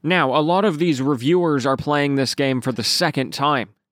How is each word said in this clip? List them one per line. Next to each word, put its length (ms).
Now, 320
a 100
lot 180
of 140
these 240
reviewers 640
are 100
playing 380
this 220
game 260
for 100
the 120
second 500
time. 360